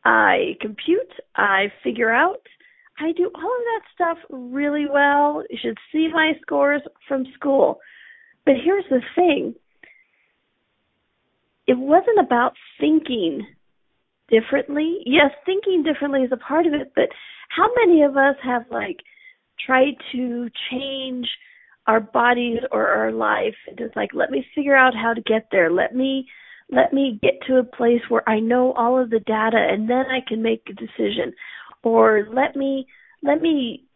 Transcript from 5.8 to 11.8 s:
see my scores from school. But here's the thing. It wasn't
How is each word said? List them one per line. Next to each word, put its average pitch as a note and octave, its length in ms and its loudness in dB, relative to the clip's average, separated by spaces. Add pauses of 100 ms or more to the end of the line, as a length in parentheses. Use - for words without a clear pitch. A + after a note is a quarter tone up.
see D#4+ 160 0
my D#4+ 240 0 (100)
scores C#4+ 400 0 (260)
from C4 260 -4
school. C4+ 460 2 (640)
But C#4 120 6
here's F#4 320 0
the B3 140 2 (120)
thing. D4+ 400 2 (2000)
It B3+ 120 2
wasn't F#4 400 2